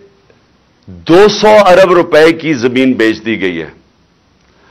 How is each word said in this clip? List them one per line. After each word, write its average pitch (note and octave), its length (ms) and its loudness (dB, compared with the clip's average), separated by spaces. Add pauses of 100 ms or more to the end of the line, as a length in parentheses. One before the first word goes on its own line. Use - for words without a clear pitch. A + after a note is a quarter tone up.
(880)
दो D#3 380 2
सौ G#3 360 2
अरब F#3 280 2
रुपए D#3+ 400 2
की D#3+ 220 -6
जमीन B2+ 400 -2
बेच A2 240 -2
दी G#2+ 180 -8
गई F2+ 200 -8
है, D#2 180 -14 (960)